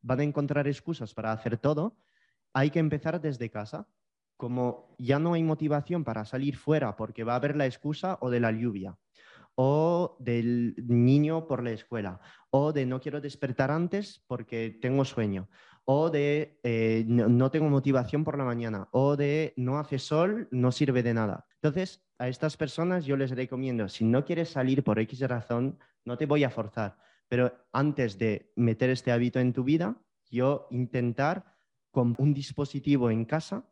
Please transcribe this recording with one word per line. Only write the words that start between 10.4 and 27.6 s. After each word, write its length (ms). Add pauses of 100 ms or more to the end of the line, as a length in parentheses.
niño 720
por 160
la 80
escuela, 480 (300)
o 240
de 120
no 140
quiero 220
despertar 500
antes 560
porque 540
tengo 240
sueño, 420 (380)
o 240
de, 540
eh, 440
no, 220
no 200
tengo 200
motivación 540
por 140
la 60
mañana, 480
o 240
de 400
no 240
hace 200
sol, 520
no 200
sirve 320
de 100
nada. 320 (160)
Entonces, 420 (140)
a 100
estas 300
personas 480
yo 100
les 160
recomiendo, 560
si 160
no 220
quieres 240
salir 340
por 160
X 220
razón, 580 (240)
no 140
te 80
voy 180
a 60
forzar, 480 (360)
pero 180 (200)